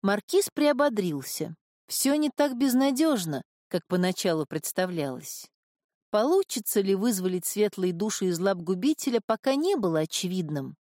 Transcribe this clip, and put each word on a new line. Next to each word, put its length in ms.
маркиз 480
приободрился. 1040
Все 280
не 160
так 260
безнадежно, 840
как 180
поначалу 600
представлялось. 1040
Получится 720
ли 140
вызволить 500
светлые 480
души 340
из 120
лап 200
губителя, 680
пока 300
не 220
было 240
очевидным 800